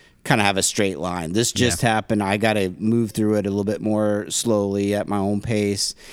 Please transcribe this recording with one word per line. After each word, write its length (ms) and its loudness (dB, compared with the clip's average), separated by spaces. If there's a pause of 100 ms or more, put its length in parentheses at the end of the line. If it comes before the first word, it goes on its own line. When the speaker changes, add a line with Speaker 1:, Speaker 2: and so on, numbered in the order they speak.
(240)
Speaker 1:
kinda 180 2
have 140 2
a 80 2
straight 360 0
line. 340 -4
This 180 0
just 320 0
Speaker 2:
Yeah. 120 4
Speaker 1:
happened. 280 0
I 140 0
gotta 420 2
move 320 0
through 240 2
it 100 0
a 40 -2
little 160 0
bit 160 -2
more 480 0
slowly 640 0
at 100 -2
my 120 -4
own 240 -2
pace. 540 -2 (180)